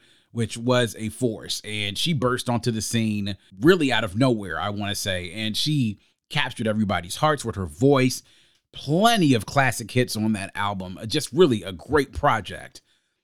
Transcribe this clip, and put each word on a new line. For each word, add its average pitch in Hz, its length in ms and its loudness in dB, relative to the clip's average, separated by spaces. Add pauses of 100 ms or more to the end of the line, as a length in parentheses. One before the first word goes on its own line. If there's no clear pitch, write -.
(320)
which 113 240 -4
was 120 400 2
a 110 140 -6
force, 110 560 -4
and 104 320 -4
she 170 160 0
burst 123 380 0
onto 117 180 0
the 110 140 -2
scene 104 520 -2 (260)
really 156 300 4
out 113 120 2
of 90 120 -6
nowhere, 104 460 2
I 101 80 -2
wanna 101 240 -4
say, 90 380 -4
and 110 260 -4
she 135 400 0 (320)
captured 131 380 -2
everybody's 101 480 0
hearts 151 280 0
with 117 120 -6
her 95 100 -4
voice. 131 560 2 (500)
Plenty 175 600 4
of 107 140 0
classic 123 420 0
hits - 260 0
on 110 180 0
that 98 200 -6
album. 95 480 -4
Uh, - 60 -10
just 139 260 -4
really 127 300 4
a 95 80 -8
great 131 420 -2
project. 110 680 -2 (400)